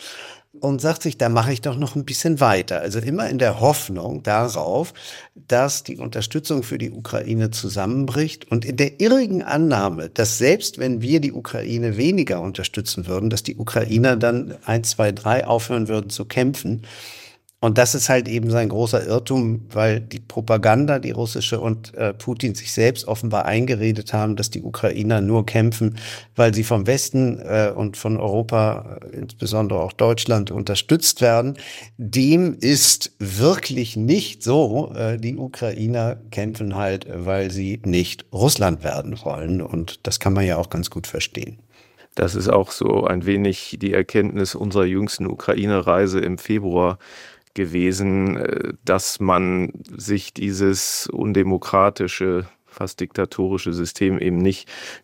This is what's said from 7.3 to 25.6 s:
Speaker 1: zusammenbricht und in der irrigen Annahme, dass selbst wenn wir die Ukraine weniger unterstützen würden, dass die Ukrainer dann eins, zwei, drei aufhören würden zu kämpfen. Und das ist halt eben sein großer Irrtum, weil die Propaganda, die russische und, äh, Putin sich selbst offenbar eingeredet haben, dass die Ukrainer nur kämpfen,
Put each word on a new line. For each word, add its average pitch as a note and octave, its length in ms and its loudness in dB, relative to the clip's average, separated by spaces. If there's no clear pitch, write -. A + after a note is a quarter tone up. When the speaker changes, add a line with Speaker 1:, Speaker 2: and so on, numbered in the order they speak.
Speaker 1:
zusammenbricht B2 1000 -2
und A#2 160 0
in C3 100 -6
der C#3+ 240 0
irrigen A3 440 4
Annahme, G2+ 680 2
dass A2 300 0
selbst D#3+ 400 2
wenn B2 240 -2
wir D3+ 160 2
die C#3+ 120 0
Ukraine A#2 640 -4
weniger C3+ 460 2
unterstützen F#2 640 -6
würden, F#2+ 240 0
dass G#2 140 -2
die - 140 -8
Ukrainer A2+ 580 2
dann A#2+ 400 0
eins, A2+ 260 0
zwei, G#2 200 2
drei G#2+ 340 0
aufhören A2+ 440 0
würden G#2 200 -2
zu G#2+ 160 -8
kämpfen. B2+ 560 -2
Und A2+ 200 4
das A#2+ 160 4
ist C3 120 0
halt B2+ 200 4
eben A2+ 240 -2
sein A2+ 180 2
großer A2 380 0
Irrtum, A#2 640 0
weil A2 280 2
die A2+ 200 -10
Propaganda, A2+ 800 2
die B2 100 -6
russische A2+ 500 -4
und, A2+ 360 -4
äh, G#2 180 -2
Putin A2+ 400 -4
sich - 180 -8
selbst A#2+ 360 2
offenbar A2 380 0
eingeredet A2 680 0
haben, G#2+ 220 0
dass G#2+ 160 -4
die G#2+ 100 -8
Ukrainer G#2+ 600 0
nur G#2+ 260 2
kämpfen, A2 500 2